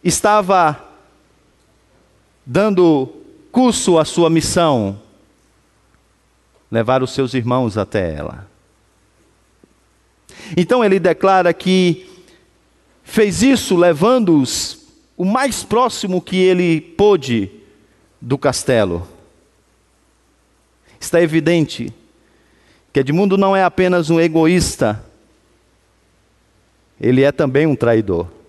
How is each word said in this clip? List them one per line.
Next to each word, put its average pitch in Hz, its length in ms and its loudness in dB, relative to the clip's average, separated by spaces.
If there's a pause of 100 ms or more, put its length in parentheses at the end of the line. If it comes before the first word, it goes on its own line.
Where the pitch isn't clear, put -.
estava 185 800 0 (1600)
dando 170 680 2 (400)
curso 226 460 2
à 151 80 4
sua 170 240 0
missão, 143 720 0 (1700)
levar 117 320 -2
os 127 100 -6
seus 127 220 -4
irmãos 123 420 -2
até 95 380 -4
ela. 76 340 -12 (2000)
Então 208 280 0
ele 196 140 2
declara 180 560 2
que 180 560 0 (920)
fez 196 380 -2
isso 240 340 2
levando-os 175 1120 0 (300)
o 180 80 -4
mais 247 380 -2
próximo 208 580 -2
que 185 160 -6
ele 180 420 2
pôde 131 720 0 (680)
do 127 160 -4
castelo. 107 680 -2 (1900)
Está - 220 0
evidente 156 720 -2 (1000)
que 139 80 0
Edmundo 185 360 0
não 196 180 2
é 190 80 2
apenas 180 460 0
um 165 120 2
egoísta, 160 840 0 (2000)
ele 127 240 2
é 143 80 2
também 143 360 0
um 143 80 0
traidor. 101 520 -2 (220)